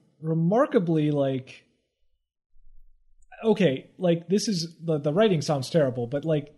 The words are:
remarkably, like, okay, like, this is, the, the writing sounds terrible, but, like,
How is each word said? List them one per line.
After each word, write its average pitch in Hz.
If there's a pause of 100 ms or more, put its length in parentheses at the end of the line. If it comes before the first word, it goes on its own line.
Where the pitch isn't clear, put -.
(220)
remarkably, 165
like, 135 (1800)
okay, 180
like, 170
this 208
is, 165
the, 165
the 147
writing 185
sounds 139
terrible, 123
but, 143
like, 151